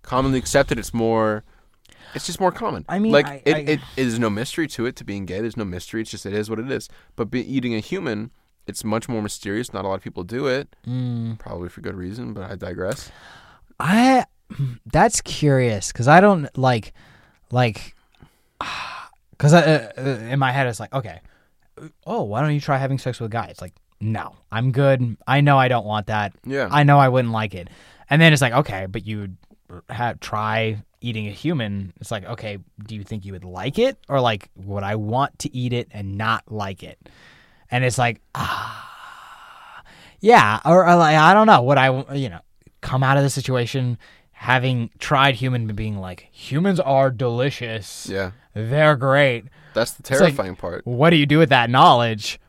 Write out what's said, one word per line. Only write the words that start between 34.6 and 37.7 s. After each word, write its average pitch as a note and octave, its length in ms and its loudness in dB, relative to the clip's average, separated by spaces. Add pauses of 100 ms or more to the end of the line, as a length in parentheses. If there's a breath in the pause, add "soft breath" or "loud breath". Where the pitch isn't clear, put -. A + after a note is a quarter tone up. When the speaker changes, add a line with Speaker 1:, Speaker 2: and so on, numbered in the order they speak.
Speaker 2:
I G#2 140 -4
want A2+ 440 -4
to - 160 -10
eat B2 160 -4
it A#2+ 200 -4
and G2 260 -10
not A2 340 -4
like G2 300 -10
it? D#2+ 160 -20 (720 soft breath)
And B2+ 160 0